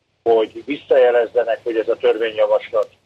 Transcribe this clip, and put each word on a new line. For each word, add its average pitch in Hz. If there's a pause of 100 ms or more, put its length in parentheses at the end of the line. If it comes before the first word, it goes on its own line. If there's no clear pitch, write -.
(220)
hogy 113
visszajelezzenek, 120
hogy 113
ez 107
a 113
törvényjavaslat 107 (180)